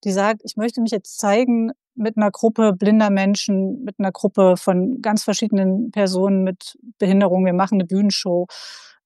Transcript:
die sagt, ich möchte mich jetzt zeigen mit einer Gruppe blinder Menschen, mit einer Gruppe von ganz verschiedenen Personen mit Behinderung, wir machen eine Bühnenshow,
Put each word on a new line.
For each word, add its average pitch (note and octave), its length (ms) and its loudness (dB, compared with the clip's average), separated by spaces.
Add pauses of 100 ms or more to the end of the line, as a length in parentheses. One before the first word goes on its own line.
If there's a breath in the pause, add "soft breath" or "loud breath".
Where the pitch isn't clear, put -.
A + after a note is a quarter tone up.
die G3+ 80 -2
sagt, G3+ 320 0
ich - 140 -16
möchte A#3 240 -4
mich A3 100 -2
jetzt - 280 -8
zeigen A3+ 520 0 (240)
mit A3 220 -6
einer G#3 140 2
Gruppe A3 420 2
blinder G#3 360 2
Menschen, G3 760 0
mit G#3+ 140 -12
einer F#3+ 140 -2
Gruppe F#3+ 460 2
von F#3 440 -2
ganz G#3+ 220 -2
verschiedenen G3+ 680 0
Personen F#3+ 520 0
mit - 340 -6 (200)
Behinderung, F#3+ 480 2
wir F3+ 80 2
machen F#3 220 0
eine F#3 100 0
Bühnenshow, F#3 640 0 (580 loud breath)